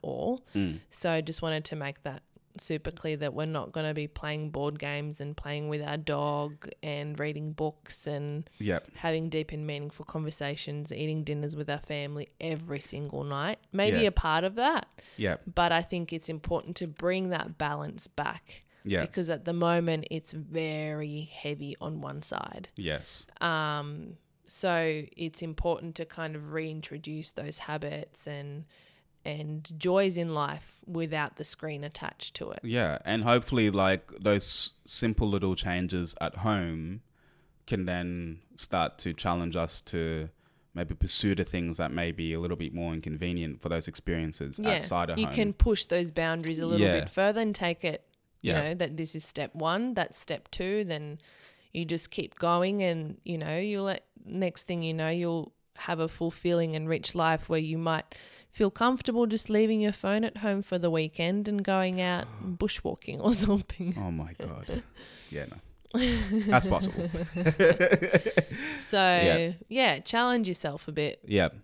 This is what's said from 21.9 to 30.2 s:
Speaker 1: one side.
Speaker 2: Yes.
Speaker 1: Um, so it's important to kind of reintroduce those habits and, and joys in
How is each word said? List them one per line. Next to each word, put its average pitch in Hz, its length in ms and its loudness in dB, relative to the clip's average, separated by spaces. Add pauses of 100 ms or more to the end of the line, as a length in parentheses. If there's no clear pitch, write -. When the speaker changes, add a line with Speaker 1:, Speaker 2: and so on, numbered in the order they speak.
Speaker 1:
one 143 220 -8
side. - 520 -6
Speaker 2:
Yes. - 520 -6 (120)
Speaker 1:
Um, 156 800 -2 (300)
so 165 560 0 (120)
it's 165 280 -8
important 165 540 -2
to 165 80 -8
kind 160 300 -8
of 151 180 -10
reintroduce 156 800 -6
those 147 260 -8
habits 151 640 -6
and, 143 400 -10 (600)
and 151 520 -6
joys 180 380 4
in 170 180 -2